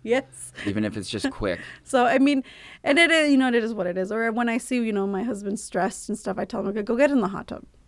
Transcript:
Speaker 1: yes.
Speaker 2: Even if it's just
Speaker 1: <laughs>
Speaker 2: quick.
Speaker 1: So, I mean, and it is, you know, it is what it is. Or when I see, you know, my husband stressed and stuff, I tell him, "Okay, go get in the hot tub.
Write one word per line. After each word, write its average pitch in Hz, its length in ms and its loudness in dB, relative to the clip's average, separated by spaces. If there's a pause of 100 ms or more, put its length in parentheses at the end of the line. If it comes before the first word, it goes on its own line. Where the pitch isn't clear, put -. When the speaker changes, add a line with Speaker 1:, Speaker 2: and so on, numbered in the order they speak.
Speaker 1:
yes. - 500 -4 (120)
Speaker 2:
Even 104 200 -2
if 104 100 -4
it's 101 140 -8
just 117 220 -4
Speaker 1:
<laughs> - 0 -
Speaker 2:
quick. 90 280 -2 (240)
Speaker 1:
So, 247 220 2
I 262 140 4
mean, 269 240 4 (400)
and 277 160 4
it 339 120 6
is, 311 200 4
you 277 60 8
know, 262 100 4
it 240 80 2
is 226 180 0
what 190 140 -2
it 180 100 -2
is. 190 140 -2
Or 226 200 0
when 240 180 0
I 226 100 0
see, 254 180 -2
you 220 160 0
know, 196 140 0
my 196 160 -2
husband 202 360 -4
stressed - 500 -4
and 208 80 -4
stuff, 196 200 -6
I 208 80 -4
tell 220 160 -6
him, 202 60 -4
"Okay, 202 160 -2
go 233 120 -2
get 277 160 4
in 262 100 4
the 185 60 0
hot 196 200 -8
tub. - 160 -10 (240)